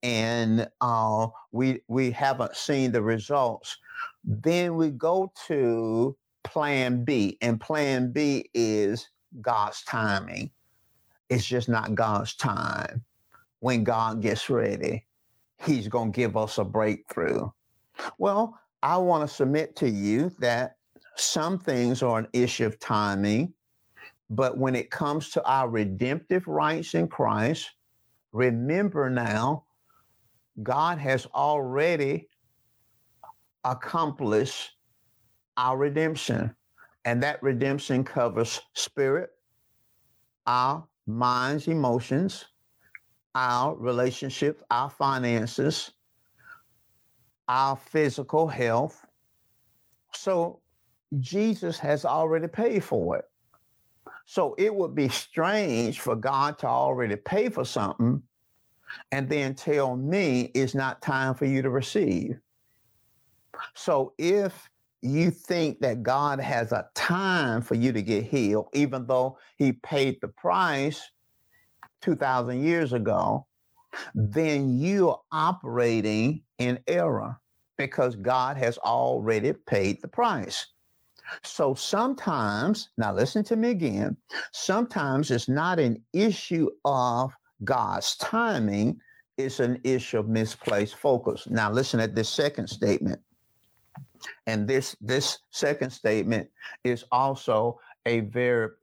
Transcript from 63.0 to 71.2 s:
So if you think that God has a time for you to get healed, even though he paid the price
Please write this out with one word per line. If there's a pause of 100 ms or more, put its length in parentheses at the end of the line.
So
if (320)
you
think
that
God
has
a
time
for
you
to
get
healed,
even
though (200)
he
paid
the
price (1000)